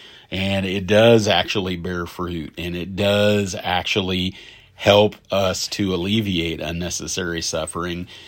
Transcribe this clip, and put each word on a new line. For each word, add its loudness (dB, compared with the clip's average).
And -2
it -4
does 6
actually 0
bear -6
fruit, -8
and -8
it -8
does 2
actually -2
help 6
us 0
to -2
alleviate -2
unnecessary -6
suffering, -6